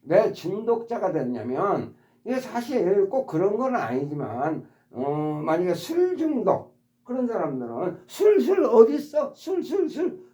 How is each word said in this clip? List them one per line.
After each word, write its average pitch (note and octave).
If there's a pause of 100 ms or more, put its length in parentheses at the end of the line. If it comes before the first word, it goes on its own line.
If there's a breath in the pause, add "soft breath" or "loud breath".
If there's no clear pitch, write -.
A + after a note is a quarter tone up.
왜 F3+
중독자가 A3+
됐냐면 B2+ (300 soft breath)
이게 A#3+
사실 A#3+
꼭 C4
그런 F#3+
건 B3
아니지만, C#3 (240 loud breath)
어, D3+
만약에 E3+
술 F4
중독 C4 (300)
그런 B3
사람들은 D3+
술, G#4
술 E4+
어딨어? A#3
술, F4
술, D#4+
술. -